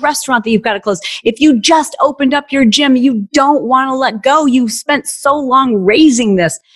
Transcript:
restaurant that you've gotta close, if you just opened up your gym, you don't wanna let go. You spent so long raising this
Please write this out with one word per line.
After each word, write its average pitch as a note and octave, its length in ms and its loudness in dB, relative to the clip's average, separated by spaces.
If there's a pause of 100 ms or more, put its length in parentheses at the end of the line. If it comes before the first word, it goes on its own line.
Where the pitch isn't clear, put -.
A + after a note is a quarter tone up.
restaurant C4 420 -4
that A3+ 60 -4
you've A3 120 0
gotta G3+ 200 -4
close, G3 180 -4 (240)
if G#3+ 160 -2
you C#4+ 180 4
just - 440 0
opened C#4 320 -2
up C#4+ 180 -4
your C4+ 140 2
gym, C4 320 2
you A#3+ 340 -2
don't C#4+ 320 2
wanna C4 320 0
let A#3+ 280 -4
go. D4 220 2
You B3+ 220 2
spent B3 400 -4
so C#4+ 300 -2
long C4 380 0
raising A3+ 600 2
this E3+ 240 -2 (160)